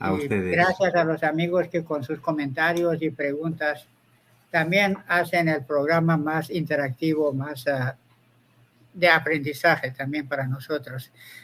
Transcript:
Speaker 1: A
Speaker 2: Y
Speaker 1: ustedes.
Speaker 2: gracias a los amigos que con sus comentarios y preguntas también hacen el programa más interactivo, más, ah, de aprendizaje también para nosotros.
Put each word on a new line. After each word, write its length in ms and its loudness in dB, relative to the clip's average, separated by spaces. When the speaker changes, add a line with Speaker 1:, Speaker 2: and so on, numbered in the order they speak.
Speaker 1:
A 100 -2
Speaker 2:
Y 40 2
Speaker 1:
ustedes. 360 -2
Speaker 2:
gracias 420 2
a 120 4
los 180 0
amigos 460 0
que 160 -2
con 180 -4
sus 160 -6
comentarios 840 0
y 100 -2
preguntas 760 -4
también 460 2
hacen 400 2
el 160 0
programa 540 2
más 320 -2
interactivo, 840 0
más, 380 -6
ah, 260 -2
de 140 4
aprendizaje 840 2
también 360 -6
para 200 -2
nosotros. 680 -6